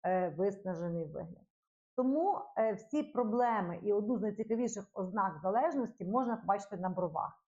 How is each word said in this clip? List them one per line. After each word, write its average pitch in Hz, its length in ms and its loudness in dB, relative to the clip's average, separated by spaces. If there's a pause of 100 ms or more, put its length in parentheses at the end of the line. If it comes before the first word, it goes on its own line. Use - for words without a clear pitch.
е, 185 220 4
виснажений 170 760 -2
вигляд. 156 440 -10 (480)
Тому, 294 420 4 (180)
е, 220 160 2
всі 214 300 -2
проблеми 226 800 0
і 208 100 2
одну 208 260 2
з - 20 -2
найцікавіших 214 640 -2 (100)
ознак 190 480 -2
залежності 233 640 0
можна 233 320 2
побачити 202 400 -2
на 180 120 -4
бровах. 170 560 -4 (100)